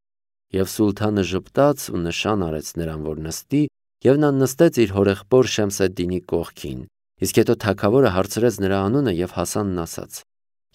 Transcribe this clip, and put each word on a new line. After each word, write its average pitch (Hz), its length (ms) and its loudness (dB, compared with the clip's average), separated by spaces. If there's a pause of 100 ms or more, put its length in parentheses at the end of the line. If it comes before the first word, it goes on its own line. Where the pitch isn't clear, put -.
(540)
Եվ 95 140 0
սուլթանը 104 560 0
ժպտաց 127 640 0
ու 92 160 -6
նշան 98 420 -2
արեց 78 300 -6
նրան, 80 300 -6
որ 76 200 -6
նստի, 131 380 -4 (440)
և 135 140 6
նա 151 120 4
նստեց 135 480 2
իր 107 120 4
հորեղբոր 101 560 4
Շեմսեդդինի 92 800 -2
կողքին, 73 560 -6 (400)
իսկ 95 180 2
հետո 110 160 4
թագավորը 110 560 2
հարցրեց 98 480 0
նրա 98 220 0
անունը, 117 340 0
և 90 160 -2
Հասանն 92 480 -4
ասաց. - 320 -10 (640)